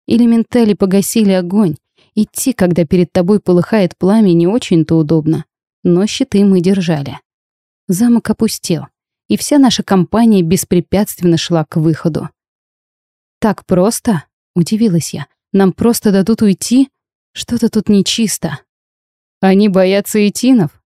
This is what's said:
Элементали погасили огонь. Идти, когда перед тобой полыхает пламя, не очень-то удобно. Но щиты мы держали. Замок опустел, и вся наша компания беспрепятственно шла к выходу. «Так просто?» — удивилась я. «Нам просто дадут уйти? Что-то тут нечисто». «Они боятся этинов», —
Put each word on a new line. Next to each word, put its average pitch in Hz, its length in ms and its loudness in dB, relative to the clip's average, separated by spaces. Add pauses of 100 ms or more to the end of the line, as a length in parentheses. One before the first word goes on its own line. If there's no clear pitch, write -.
Элементали 233 680 2
погасили 202 580 0
огонь. 185 460 0 (360)
Идти, - 380 -4
когда 180 340 0
перед 180 280 -2
тобой 185 260 0
полыхает 180 580 0
пламя, 196 360 2
не 170 140 2
очень-то 165 500 0
удобно. 160 480 0 (380)
Но 180 220 2
щиты 208 400 0
мы 190 160 2
держали. 165 580 -2 (680)
Замок 226 420 0
опустел, 180 580 -4 (400)
и 208 80 -2
вся 294 240 -2
наша 220 240 2
компания 202 580 2
беспрепятственно 175 960 -2
шла 160 280 -2
к - 100 -8
выходу. 156 540 -2 (1080)
«Так - 260 -2
просто?» — 185 580 0 (320)
удивилась 180 580 0
я. 147 140 -12 (240)
«Нам 196 220 2
просто 233 380 0
дадут 196 300 0
уйти? 233 480 0 (440)
Что-то 233 360 -4
тут 214 200 -2
нечисто». 190 720 -2 (840)
«Они 190 260 4
боятся 196 580 0
этинов», — 220 560 0 (180)